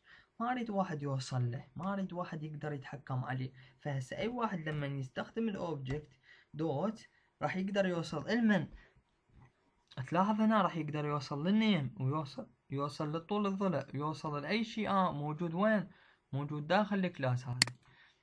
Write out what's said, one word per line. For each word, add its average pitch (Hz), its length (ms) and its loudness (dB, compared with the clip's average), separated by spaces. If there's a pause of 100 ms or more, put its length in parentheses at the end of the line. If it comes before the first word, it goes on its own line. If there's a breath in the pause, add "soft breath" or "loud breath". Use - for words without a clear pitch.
(400 loud breath)
ما 233 120 0
اريد 240 180 -2
واحد 185 340 0
يوصل 131 480 0
له، 131 240 -8
ما 185 180 -4
اريد 190 200 -4
واحد 170 300 -6
يقدر 151 300 -6
يتحكم 131 520 -6
عليه. 131 260 -4 (280 loud breath)
فهسه 135 380 -4
اي 202 100 -2
واحد 208 420 -2
لما 151 180 -2
يستخدم 139 600 -4
الاوبجكت 151 720 -4 (340 loud breath)
دوت 147 540 -2 (340 soft breath)
راح 147 140 0
يقدر 190 300 2
يوصل 165 440 -2
المن، 214 380 4 (1400 loud breath)
تلاحظ 202 340 4
هنا 220 200 6
راح 175 160 2
يقدر 151 280 -2
يوصل 147 420 -2
للنيم، 196 520 4
ويوصل، 143 500 -2 (200)
يوصل 147 460 -2
لطول 202 320 0
الضلع، 190 460 0
يوصل 147 480 -2
لاي 196 220 0
شيء 220 260 -2
اه 190 220 4
موجود 151 420 -2
وين؟ 202 360 4 (440 loud breath)
موجود 147 340 -4
داخل 202 280 4
الكلاس 131 520 0
هذا. 123 120 -2 (640 loud breath)